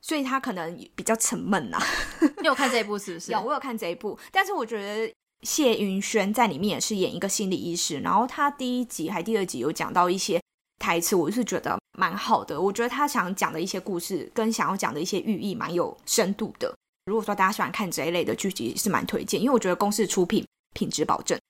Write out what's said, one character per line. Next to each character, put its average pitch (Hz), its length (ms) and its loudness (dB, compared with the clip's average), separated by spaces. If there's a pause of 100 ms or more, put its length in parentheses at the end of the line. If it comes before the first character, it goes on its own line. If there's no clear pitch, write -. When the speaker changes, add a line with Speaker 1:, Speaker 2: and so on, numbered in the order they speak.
Speaker 1:
所 - 160 -4
以 294 60 0
他 262 180 0
可 254 120 -4
能 175 240 -6 (180)
比 - 80 -10
较 220 140 2
沉 - 220 0
闷 156 340 0
啊。 80 80 0 (580)
Speaker 2:
你 320 80 0
有 285 80 6
看 262 160 2
这 240 80 2
一 220 40 2
部 208 160 -2
是 196 140 -8
不 165 80 -8
是？ - 100 -10
Speaker 1:
<laughs> - 20 -2
有， 214 80 0
我 233 120 -2
有 277 80 0
看 262 160 -6
这 180 120 -4
一 175 60 -2
部。 - 240 -8 (140)
但 381 120 4
是 403 100 -4
我 294 100 -2
觉 220 180 -6
得 214 300 -4 (300)
谢 - 340 4
云 196 240 0
轩 196 320 2
在 233 140 4
里 165 100 -2
面 196 140 0
也 156 100 -2
是 - 160 -2
演 180 180 0
一 175 60 -4
个 196 80 -2
心 196 220 0
理 180 60 0
医 170 200 -4
师， 156 240 -2
然 175 180 2
后 240 80 4
他 285 240 0
第 247 300 -2
一 254 60 0
集 - 240 -4
还 180 120 -2
第 220 140 0
二 196 80 4
集 175 140 -6
有 127 120 0
讲 - 220 -4
到 - 160 4
一 185 80 2
些 185 240 0 (380)
台 175 200 2
词， 175 160 2
我 170 160 4
是 226 140 2
觉 - 160 -2
得 - 180 -2 (200)
蛮 180 180 0
好 - 260 2
的。 147 160 -6
我 196 140 2
觉 226 100 -2
得 240 60 0
他 262 180 0
想 196 280 0
讲 - 180 0
的 160 80 -4
一 180 60 -2
些 190 120 -4
故 185 220 -4
事 175 320 -4
跟 226 180 2
想 170 200 0
要 190 60 0
讲 - 180 0
的 - 40 -4
一 156 60 -2
些 190 160 0
寓 208 180 0
意 190 160 -2
蛮 120 180 -6
有 170 220 0 (120)
深 196 280 2
度 214 240 -6
的。 - 160 -4 (320)
如 196 80 -2
果 220 80 2
说 202 120 0
大 190 120 6
家 196 60 4
喜 - 80 -4
欢 185 100 0
看 196 200 -2
这 151 160 -4
一 165 40 0
类 175 140 0
的 - 100 0
剧 - 180 -2
集， - 240 -4
是 - 120 0
蛮 160 180 0
推 - 180 -2
荐， 202 160 -2
因 226 80 4
为 294 40 4
我 247 60 6
觉 190 100 2
得 180 80 2
公 202 160 2
视 208 140 2
出 180 180 4
品 190 200 2 (300)
品 - 140 -2
质 - 160 0
保 - 180 0
证。 - 160 0 (120)